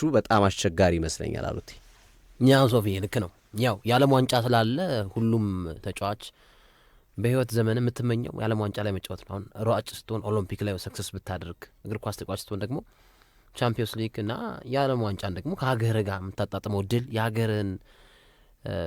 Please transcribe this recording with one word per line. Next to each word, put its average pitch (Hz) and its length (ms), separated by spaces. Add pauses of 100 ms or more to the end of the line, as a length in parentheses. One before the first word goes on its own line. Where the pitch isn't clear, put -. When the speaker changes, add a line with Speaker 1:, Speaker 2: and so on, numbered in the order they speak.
(100)
Speaker 1:
በጣም 110 320
አስቸጋሪ 92 520
ይመስለኛል 76 520
አሉት። - 240 (720)
Speaker 2:
ያው 135 280
ሶፊ 110 180 (100)
ልክ 98 220
ነው። 90 120 (260)
ያው 113 260
የዓለም 127 280
ዋንጫ 127 300
ስላለ 117 360 (320)
ሁሉም 113 380 (340)
ተጫዋች 101 420 (960)
በህይወት 123 360
ዘመን 113 240
የምትመኘው 120 580
የዓለም 110 260
ዋንጫ 104 180
ላይ 104 140
መጫወት 95 280
ነው። - 100
አሁን 101 140 (200)
ሯጭ 110 260
ስትሆን - 340
ኦሎምፒክ 104 380
ላይ 101 160
ሰክሰስ - 320
ብታደርግ፣ 87 500 (200)
እግር 104 180
ኳስ - 180
ተጫዋች - 240
ስትሆን 101 200
ደግሞ 117 180 (760)
ቻምፒዮንስ 117 400
ሊግ 110 240
እና 107 140 (320)
የዓለም 135 380
ዋንጫን 98 320
ደግሞ 95 200
ከሀገር 117 480
ጋር 98 160
የምታጣጥመው 98 640
ድል፣ 120 280
የሀገርን፣ 110 600 (920)
እ፣ 104 80 (140)